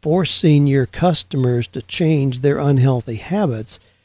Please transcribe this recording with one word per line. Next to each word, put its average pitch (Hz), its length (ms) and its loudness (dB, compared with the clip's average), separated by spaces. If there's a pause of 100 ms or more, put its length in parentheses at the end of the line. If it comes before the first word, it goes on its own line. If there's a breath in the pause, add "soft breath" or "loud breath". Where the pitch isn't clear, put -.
forcing 151 680 2
your 135 180 2
customers 127 840 -2
to - 140 -10
change 139 600 -2
their 143 180 0
unhealthy 131 560 2
habits. 135 640 -4 (260)